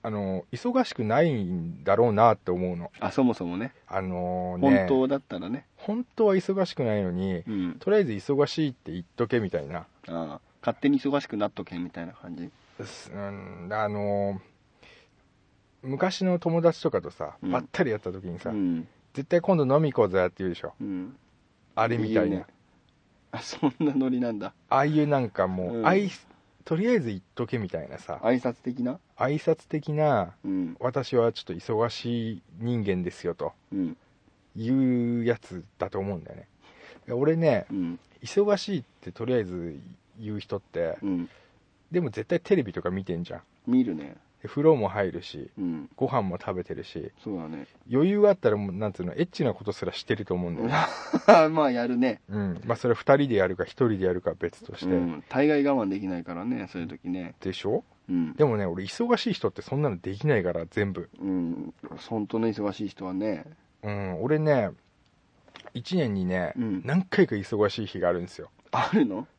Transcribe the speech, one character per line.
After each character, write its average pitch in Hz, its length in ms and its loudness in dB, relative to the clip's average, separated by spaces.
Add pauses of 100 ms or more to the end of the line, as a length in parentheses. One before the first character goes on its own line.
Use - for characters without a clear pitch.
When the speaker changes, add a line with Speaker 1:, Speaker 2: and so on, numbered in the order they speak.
Speaker 1:
あ 113 60 -4
の、 95 400 -4
忙 247 320 0
し - 120 -2
く 117 100 -2
な 120 180 4
い 131 220 2
ん 85 400 -6
だ 98 100 4
ろ 117 140 6
う 107 40 4
な 110 220 8
っ - 20 0
て - 140 -8
思 90 220 0
う 85 40 -6
の。 85 220 -10
Speaker 2:
あ、 113 140 -2
そ 139 100 2
も 120 120 4
そ 90 120 -6
も 87 100 -4
ね。 117 160 -6 (140)
Speaker 1:
あ 95 160 -4
の 90 560 -4
ね、 135 200 6
Speaker 2:
本 92 100 2
当 131 180 4
だ 139 120 0
っ - 20 -6
た - 180 -12
ら 90 100 -8
ね。 127 160 -6 (120)
Speaker 1:
本 226 280 -6 (120)
当 226 100 4
は 196 80 4
忙 190 300 0
し - 100 -6
く 143 80 -4
な 107 140 2
い 101 80 0
の 90 80 -2
に、 90 340 -2
Speaker 2:
う 113 60 -6
ん。 90 260 -2
Speaker 1:
と - 100 -6
り 214 100 4
あ - 20 6
え 190 40 2
ず 127 60 -2
忙 135 360 0
し 156 200 -2
い 135 40 -2
っ 123 40 -16
て - 160 -14
言 175 120 -6
っ - 20 -14 (100)
と 117 140 -2
け 123 100 2
み 104 100 0
た 85 120 -2
い 69 80 -10
な。 85 100 -8
Speaker 2:
あ 80 80 -12 (220)
あ、 82 320 -8 (200)
勝 117 160 -2
手 143 120 2
に 143 100 4
忙 139 220 0
し - 80 -14
く 110 80 -6
な 104 140 0
っ - 20 -
と 98 100 -10
け 87 160 -10
み 87 120 -6
た 87 120 -10
い 82 60 -8
な 98 60 -18
感 87 200 -16
じ。 87 160 -10 (340)
Speaker 1:
す-、 - 300 -16
う - 20 -10
ん、 95 540 -10
あ 107 180 0
の、 101 540 -2 (1400)
昔 151 420 -2
の 180 160 2
友 165 220 2
達 165 200 4
と 165 80 2
か 98 100 0
と - 120 -12
さ、 - 280 -10
Speaker 2:
う 92 60 -8
ん。 92 60 0
Speaker 1:
ば - 80 2
っ 80 100 -12
た 190 140 0
り 117 80 0
会 101 60 -2
っ - 20 -8
た - 100 -6
時 95 160 -10
に 85 140 -8
さ、 - 100 -6
Speaker 2:
う 110 40 -6
ん。 87 340 0 (260)
Speaker 1:
「絶 139 160 -8
対 175 100 6
今 180 160 2
度 139 200 4
飲 156 40 6
み 147 120 2
行 120 100 2
こ 101 60 4
う - 20 -2
ぜ」 92 160 4
っ - 40 0
て - 80 -20
言 92 100 -2
う - 20 0
で 85 60 -4
し - 80 -12
ょ。 78 160 -12
Speaker 2:
う 113 40 -6
ん。 95 320 -8 (600)
Speaker 1:
あ 113 100 4
れ 117 100 0
み 110 160 -2
た - 0 -
い - 40 -2
な。 107 80 4
Speaker 2:
い - 20 2
い 101 40 0
ね。 92 160 -4 (840)
あ、 - 80 -10
そ - 300 -4
ん 127 100 0
な 147 160 0
ノ 131 140 2
リ 127 100 0
な 120 140 0
ん 101 80 -6
だ。 95 120 -8 (160)
Speaker 1:
あ 135 100 4
あ 139 60 4
い 151 140 2
う 147 80 4
な 143 140 4
ん 117 100 -2
か 95 160 2
も 92 260 -2
う、 117 60 -4
Speaker 2:
う 113 40 -2
ん。 123 40 2
Speaker 1:
あ 175 80 6
い-、 196 160 0 (540)
と 160 120 0
り 208 120 2
あ 247 40 4
え 220 80 4
ず 120 100 -4
言 98 80 -4
っ - 40 -12 (120)
と 120 120 -4
け 123 120 -2
み 98 100 -4
た 82 140 -6
い 69 60 -12
な 67 100 -12
さ。 - 240 -10
Speaker 2:
挨 120 180 4
拶 120 140 -2
的 123 280 -6
な？ 127 160 -4 (180)
Speaker 1:
挨 135 180 0
拶 156 340 0
的 151 240 -4
な、 139 420 2 (100)
Speaker 2:
う 107 40 -6
ん。 92 320 -2
Speaker 1:
「私 127 360 0
は 117 160 4
ち - 80 -12
ょ - 20 -16
っ - 20 -16
と 95 80 -10
忙 110 360 -2
し 113 460 -4
い 87 80 -14 (160)
人 117 260 -2
間 90 180 0
で 85 80 -2
す - 160 -10
よ」 85 100 -2
と 76 160 -6 (200)
Speaker 2:
う 98 40 -4
ん。 90 200 -2 (600)
Speaker 1:
い 113 140 -2
う 120 540 2
や 117 140 2
つ 90 260 -14 (140)
だ 92 120 -4
と 98 80 -4
思 98 160 -2
う 82 40 -6
ん - 60 -12
だ - 60 -16
よ - 60 -14
ね。 - 120 -20 (600)
い - 20 -12
や、 120 60 -2
俺 151 200 4
ね、 139 340 4
Speaker 2:
う 98 40 -6
ん。 87 260 -4 (220)
Speaker 1:
忙 202 340 2
し 190 200 -4
い - 40 0
っ - 40 -14 (160)
て 90 120 -12
と 117 120 -8
り 127 100 2
あ 120 40 4
え 107 60 2
ず 85 340 -6 (400)
言 107 180 -8
う 101 40 -6
人 - 180 -8
っ - 20 -6
て、 85 420 -4
Speaker 2:
う 101 40 -4
ん。 87 220 -2 (640)
Speaker 1:
で 175 100 0
も 139 100 -2
絶 - 180 -8
対 170 120 2
テ 202 160 2
レ 151 60 2
ビ 98 100 -6
と 85 100 -6
か 90 80 0
見 95 140 -4
て 85 120 -4
ん 87 80 -4
じ - 100 -10
ゃ 85 40 -12
ん。 - 40 -18 (240)
Speaker 2:
見 127 160 4
る 101 120 0
ね。 71 220 -10 (260)
Speaker 1:
で、 110 60 -12
風 143 140 -4
呂 160 120 8
も 107 140 0
入 95 240 0
る 85 100 -8
し、 - 340 -12
Speaker 2:
う 101 40 -12
ん。 82 340 -4
Speaker 1:
ご 131 120 0
飯 120 160 0
も 90 140 -4
食 95 180 -6
べ 90 100 -4
て 85 100 -8
る 82 80 -10
し、 - 300 -10 (100)
Speaker 2:
そ 107 100 -8
う 90 60 -6
だ 80 80 -8
ね。 76 220 -12 (240)
Speaker 1:
余 156 180 4
裕 208 180 6
あ 196 40 6
っ 190 40 2
た - 140 2
ら 104 60 2
も 101 160 -4
う、 - 0 -
な 104 160 -2
ん 95 40 -4
つ 90 120 -8
う - 20 -4
の、 82 80 -6
エ - 40 -6
ッ 170 120 0
チ - 140 -2
な 110 100 2
こ - 80 -12
と 104 80 -4
す - 160 -6
ら 87 60 -4
し - 100 -10
て 110 140 -2
る 104 80 -8
と 92 100 -2
思 87 140 -2
う - 20 -4
ん 82 60 -4
だ - 60 -4
よ 117 60 -2
ね。 139 60 0 (400)
Speaker 2:
<laughs> 160 400 8
ま 156 120 4
あ、 131 40 4
や 120 160 0
る 123 100 -2
ね。 120 320 2
Speaker 1:
う 98 80 -6
ん。 95 280 -2
ま 117 100 0
あ、 - 20 0
そ 127 120 0
れ 117 60 6
は - 40 0
二 139 200 6
人 143 100 2
で 113 80 2
や 95 100 6
る 92 100 -2
か、 92 60 -4
一 - 80 -4 (180)
人 101 120 2
で 92 60 2
や 90 60 4
る 90 80 0
か 87 100 0
は 82 60 -8
別 - 280 -6
と - 100 -14
し - 60 -16
て。 90 120 0
Speaker 2:
う 92 40 4
ん。 82 320 -2
大 135 180 4
概 147 160 4
我 135 220 2
慢 98 40 0
で 98 120 -2
き 95 80 -6
な 90 100 -4
い 85 60 -10
か 90 100 -8
ら 90 100 -6
ね、 117 280 -4
そ 87 80 -6
う - 20 -4
い - 40 -6
う - 20 -10
時 78 200 -10
ね。 90 300 -6
Speaker 1:
で 92 140 -4
し - 140 -10
ょ？ 131 180 -2 (260)
Speaker 2:
う - 20 0
ん。 85 220 0
Speaker 1:
で 151 100 4
も 120 120 2
ね、 98 100 0
俺、 90 160 -4
忙 233 340 0
し - 140 -4
い - 20 0
人 - 180 -2
っ - 20 -20
て - 100 -12
そ - 140 -6
ん 147 60 0
な 139 80 2
の 90 100 -6
で 95 160 -8
き 143 100 -4
な 143 100 4
い 98 60 4
か 87 100 0
ら、 85 160 -4
全 101 240 -2
部。 90 160 -8 (120)
Speaker 2:
う 92 40 -8
ん。 87 480 -4 (360)
本 107 180 -2
当 113 140 -2
の 113 80 2
忙 104 240 -2
し 107 140 -6
い - 20 -6
人 98 180 -10
は 92 80 -6
ね。 95 300 -2 (400)
Speaker 1:
う 104 40 -6
ん。 98 340 -6
俺 151 180 2
ね、 135 300 2 (1040)
一 123 240 -4
年 123 180 2
に 92 100 0
ね、 90 320 0
Speaker 2:
う 127 40 -6
ん。 98 240 -2
Speaker 1:
何 160 180 2
回 185 260 4
か 110 80 -2
忙 104 320 2
し 107 160 -4
い - 20 -6
日 92 140 -10
が 90 80 4
あ 87 40 4
る 90 60 0
ん 85 40 -4
で 87 60 -8
す - 120 -16
よ。 - 100 -16 (220)
Speaker 2:
あ - 200 0
る 202 140 6
の？ 101 220 -6 (100)